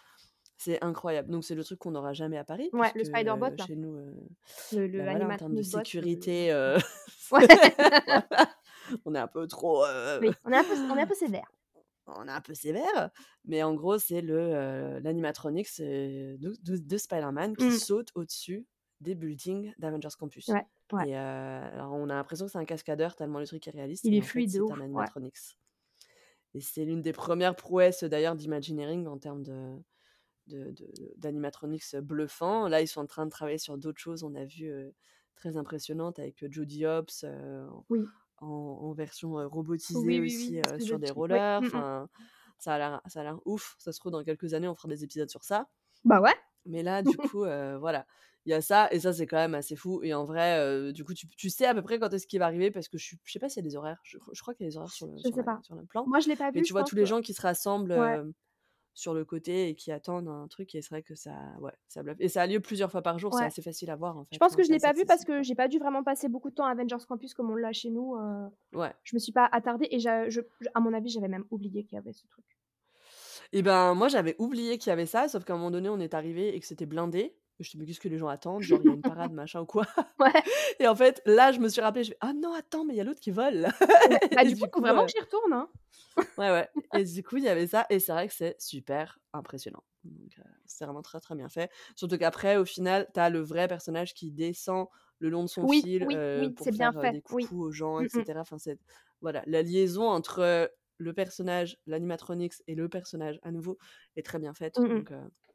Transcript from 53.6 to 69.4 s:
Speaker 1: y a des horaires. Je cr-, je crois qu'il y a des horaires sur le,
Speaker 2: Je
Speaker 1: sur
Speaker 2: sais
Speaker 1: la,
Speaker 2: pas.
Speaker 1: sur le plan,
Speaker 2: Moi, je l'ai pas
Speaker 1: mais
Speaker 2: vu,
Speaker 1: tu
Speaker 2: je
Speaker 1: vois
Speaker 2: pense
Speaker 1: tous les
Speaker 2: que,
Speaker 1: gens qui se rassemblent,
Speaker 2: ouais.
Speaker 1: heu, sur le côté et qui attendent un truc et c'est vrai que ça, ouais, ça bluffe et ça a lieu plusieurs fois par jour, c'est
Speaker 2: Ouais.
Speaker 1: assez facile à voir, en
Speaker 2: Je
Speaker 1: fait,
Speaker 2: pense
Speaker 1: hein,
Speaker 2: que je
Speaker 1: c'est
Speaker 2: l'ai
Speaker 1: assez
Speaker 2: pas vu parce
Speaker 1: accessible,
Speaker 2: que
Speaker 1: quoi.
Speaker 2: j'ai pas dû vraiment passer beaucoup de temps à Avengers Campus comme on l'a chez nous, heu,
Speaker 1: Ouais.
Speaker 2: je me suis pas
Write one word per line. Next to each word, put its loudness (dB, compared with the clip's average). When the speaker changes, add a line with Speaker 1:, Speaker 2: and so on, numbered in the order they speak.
Speaker 1:
y -6
a -6
des -8
horaires. -10
Je -20
cr-, -20
je -16
crois -12
qu'il -10
y -6
a -6
des -12
horaires -14
sur -14
le, -16
Speaker 2:
Je -2
Speaker 1:
sur -4
Speaker 2:
sais -2
Speaker 1:
la, -
Speaker 2:
pas. -6
Speaker 1:
sur -20
le -16
plan, -6
Speaker 2:
Moi, 4
je 2
l'ai 0
pas -4
Speaker 1:
mais 0
Speaker 2:
vu, 2
Speaker 1:
tu 0
Speaker 2:
je -
Speaker 1:
vois 2
Speaker 2:
pense -
Speaker 1:
tous -4
les 4
Speaker 2:
que, -
Speaker 1:
gens 0
qui -8
se -12
rassemblent, -2
Speaker 2:
ouais. 2
Speaker 1:
heu, -10
sur -6
le -2
côté -2
et -6
qui -10
attendent -8
un -12
truc -14
et -8
c'est -18
vrai -8
que -20
ça, -16
ouais, -10
ça -12
bluffe -10
et 2
ça 2
a 2
lieu 0
plusieurs -4
fois -4
par -2
jour, -4
c'est 2
Speaker 2:
Ouais. -
Speaker 1:
assez -6
facile -10
à -8
voir, -8
en -14
Speaker 2:
Je -12
Speaker 1:
fait, -6
Speaker 2:
pense 6
Speaker 1:
hein, -2
Speaker 2:
que 8
je 6
Speaker 1:
c'est 6
Speaker 2:
l'ai 4
Speaker 1:
assez 6
Speaker 2:
pas 6
vu 0
parce 6
Speaker 1:
accessible, -18
Speaker 2:
que 0
Speaker 1:
quoi. -
Speaker 2:
j'ai -2
pas 2
dû 0
vraiment 0
passer -2
beaucoup -6
de -16
temps 0
à 2
Avengers -4
Campus -10
comme -4
on -2
l'a -4
chez -8
nous, -4
heu, -8
Speaker 1:
Ouais. -4
Speaker 2:
je -6
me 0
suis -4
pas 6